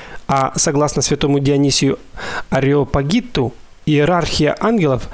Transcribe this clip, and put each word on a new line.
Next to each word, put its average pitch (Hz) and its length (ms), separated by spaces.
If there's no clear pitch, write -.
а 135 280
согласно 143 480
святому 143 340
Дионисию 139 600
Ареопагиту, 143 1040
иерархия 151 680
ангелов 170 540